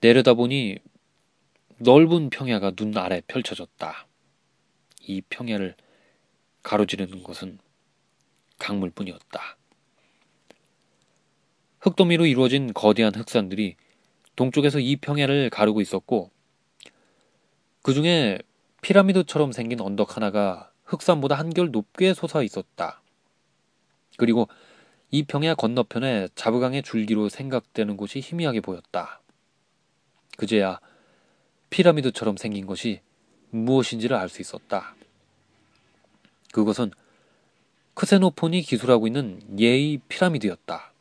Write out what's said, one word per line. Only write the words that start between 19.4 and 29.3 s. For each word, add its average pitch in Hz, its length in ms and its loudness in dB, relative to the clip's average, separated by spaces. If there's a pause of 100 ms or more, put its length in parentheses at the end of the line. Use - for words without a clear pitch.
생긴 117 280 -6
언덕 101 360 -4
하나가 101 540 -2 (140)
흑산보다 143 520 0
한결 165 340 -2
높게 156 420 0
솟아 156 300 -2
있었다. 90 580 -8 (1160)
그리고 117 300 2 (640)
이 147 140 0
평야 151 300 -2
건너편에 117 840 -2
자브강의 127 460 -2
줄기로 107 460 -2
생각되는 113 680 -6
곳이 101 240 -10
희미하게 147 400 -4
보였다. - 600 -10 (1160)